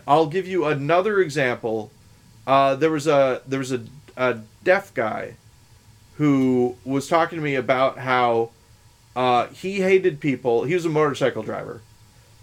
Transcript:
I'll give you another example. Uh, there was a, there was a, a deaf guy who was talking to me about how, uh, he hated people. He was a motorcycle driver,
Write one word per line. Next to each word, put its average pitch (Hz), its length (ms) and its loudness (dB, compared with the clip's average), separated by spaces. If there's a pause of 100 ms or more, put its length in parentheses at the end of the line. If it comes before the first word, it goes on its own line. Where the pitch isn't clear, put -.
I'll 156 200 4
give 175 200 -4
you 180 200 -2
another 170 540 0
example. 123 720 -2 (560)
Uh, 135 300 4
there 156 160 2
was 151 160 -2
a, 135 380 2
there 135 120 -4
was 131 140 -4
a, 120 100 -4 (340)
a 123 220 0 (240)
deaf 190 320 0
guy 107 400 -6 (840)
who 131 640 2
was 135 240 -4
talking 165 300 0
to 151 40 -6
me 143 140 -2
about 131 420 0
how, 123 520 0 (680)
uh, 123 320 2
he 190 320 -8
hated 185 400 2
people. 123 440 0
He 151 100 -2
was 170 100 -2
a 170 60 -2
motorcycle 143 520 0
driver, 101 380 -10 (640)